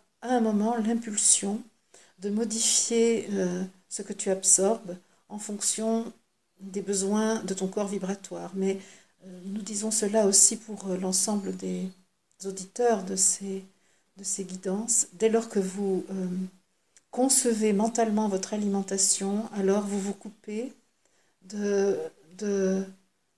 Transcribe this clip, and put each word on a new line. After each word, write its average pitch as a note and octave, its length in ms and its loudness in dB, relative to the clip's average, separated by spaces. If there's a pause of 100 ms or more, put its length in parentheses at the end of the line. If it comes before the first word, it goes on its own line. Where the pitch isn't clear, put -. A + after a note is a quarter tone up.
(200)
à A#3 160 -8
un A#3+ 40 4
moment A3 360 2
l'impulsion A3 840 2 (600)
de G3+ 80 -4
modifier, A3+ 1040 2
euh, F#3 320 0 (240)
ce - 140 -10
que G#3+ 120 -12
tu - 160 -4
absorbes F#3+ 680 2 (320)
en G#3 100 -12
fonction A3 760 -2 (480)
des F#3+ 220 -6
besoins G#3 640 0
de F#3 100 -4
ton F#3 140 -4
corps G3+ 200 -4
vibratoire. F#3+ 680 -6
Mais, F#3+ 240 0 (480)
euh, F3+ 200 -16
nous G3 160 -6
disons G#3 280 -4
cela G#3+ 360 2
aussi G3 300 6
pour, G3 320 -10
euh, F3+ 80 0
l'ensemble F#3+ 600 0
des F#3 340 -6 (560)
auditeurs F#3+ 580 0
de F#3+ 120 -4
ces, F#3+ 480 0 (520)
de G3 80 -18
ces - 200 -4
guidances. F#3+ 680 -2
Dès A3 140 2
lors A3+ 200 2
que - 100 -2
vous, F#3+ 520 0
euh, F#3+ 180 -4 (840)
concevez A#3 600 4
mentalement G#3+ 560 2
votre F#3+ 260 -2
alimentation, G3 1000 0
alors G3+ 340 2
vous G3+ 140 -2
vous G3 140 -4
coupez G#3+ 580 -10 (720)
de, G3+ 560 0 (400)
de F#3+ 460 0 (540)